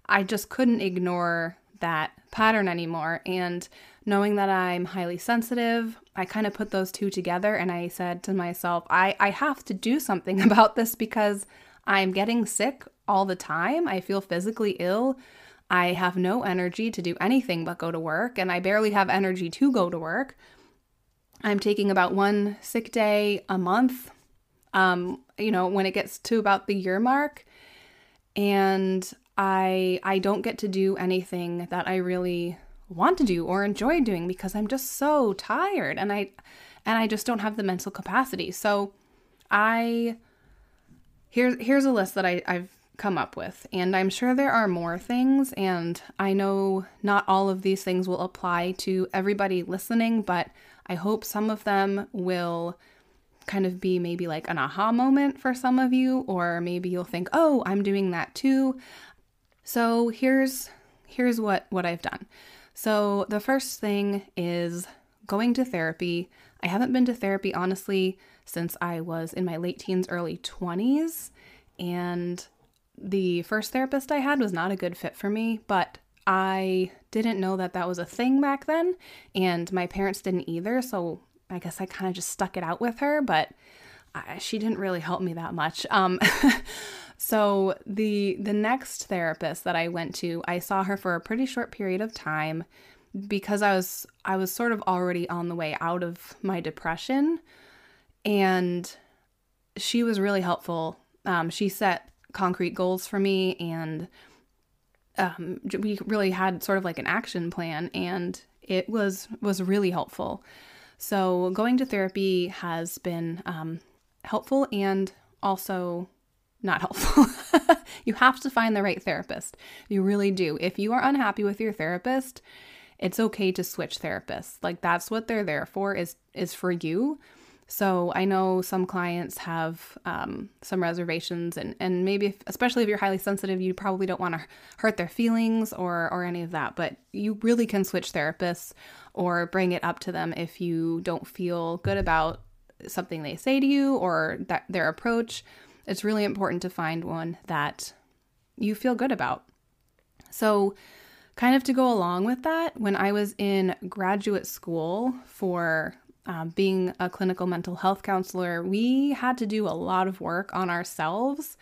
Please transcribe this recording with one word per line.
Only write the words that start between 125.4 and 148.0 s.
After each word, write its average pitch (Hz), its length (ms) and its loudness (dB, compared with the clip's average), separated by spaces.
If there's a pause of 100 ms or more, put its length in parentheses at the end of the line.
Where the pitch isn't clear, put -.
there - 200 -2
for, 196 300 -4
is, 175 220 -6 (160)
is 175 200 -6
for 180 180 -2
you. 180 480 -2 (480)
So 180 460 0
I 185 120 0
know 190 360 2
some 185 240 -2
clients 175 520 -4
have, 165 640 -6
um, - 460 -6 (120)
some 185 220 -2
reservations, 170 720 -4
and, - 240 -8
and 180 240 0
maybe, 202 220 2
if, 196 100 -2 (100)
especially 247 380 0
if 208 60 2
you're 208 80 0
highly 196 220 0
sensitive, 190 420 -2
you 185 120 0
probably 190 320 -2
don't 185 140 -4
wanna 170 260 -4 (340)
hurt 214 180 2
their 170 100 -2
feelings 226 640 2
or, 175 400 -2
or 180 140 -2
any 175 160 -4
of 170 100 -8
that, 151 240 -4
but - 220 -4 (160)
you 208 280 -2
really 233 240 4
can 202 200 2
switch 180 260 -4
therapists 170 600 -4 (400)
or 175 320 0
bring 180 260 2
it 175 120 -2
up 170 160 -4
to - 120 -8
them 165 240 -4
if 170 240 -8
you 165 440 -2
don't 175 220 -4
feel 175 520 -4
good 196 200 -2
about 165 440 0 (460)
something 165 360 -6
they 147 120 -6
say 262 240 2
to 269 60 4
you 277 320 4
or 160 400 0 (100)
that, - 220 -2
their 180 180 0
approach. 233 560 -2 (420)
It's 196 180 -6
really 208 200 0
important 196 400 -2
to 180 60 -6
find 165 340 -4
one 165 340 -6 (100)
that - 460 -4 (640)